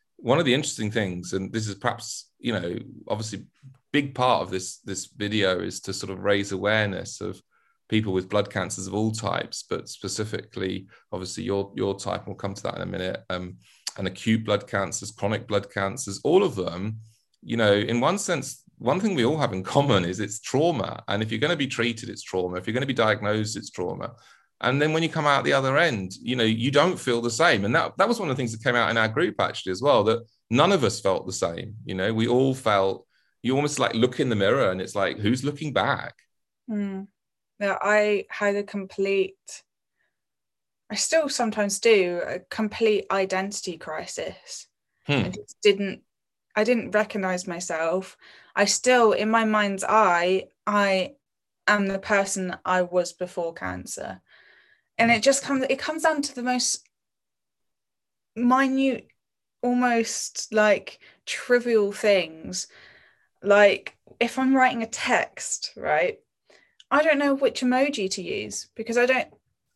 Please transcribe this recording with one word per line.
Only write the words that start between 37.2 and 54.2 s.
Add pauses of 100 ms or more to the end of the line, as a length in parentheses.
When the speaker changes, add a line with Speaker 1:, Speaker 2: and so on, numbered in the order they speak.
Speaker 2:
Yeah,
I
had
a
complete, (1300)
I
still
sometimes
do,
a
complete
identity
crisis. (400)
Speaker 1:
Hmm.
Speaker 2:
I
just
didn't, (520)
I
didn't
recognize
myself. (400)
I
still,
in
my
mind's
eye, (200)
I (520)
am
the
person
I
was
before
cancer. (800)